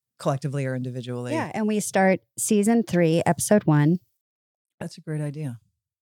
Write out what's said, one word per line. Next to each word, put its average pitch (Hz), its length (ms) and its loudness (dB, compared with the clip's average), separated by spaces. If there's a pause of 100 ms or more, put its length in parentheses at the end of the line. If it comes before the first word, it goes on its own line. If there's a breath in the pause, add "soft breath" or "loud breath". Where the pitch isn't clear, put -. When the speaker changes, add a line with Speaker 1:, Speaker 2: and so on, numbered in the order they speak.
(200)
Speaker 1:
collectively 139 460 -4
or 131 100 -4
individually. 123 580 -8
Speaker 2:
Yeah, 277 200 -4
and 214 140 -2
we 214 120 0
start 190 420 2 (160)
season 220 460 2
three, 170 420 2
episode 202 400 2
one. 151 340 4 (800)
Speaker 1:
That's 165 180 -12
a 175 40 -20
great 151 200 -8
idea. 147 380 -8 (420)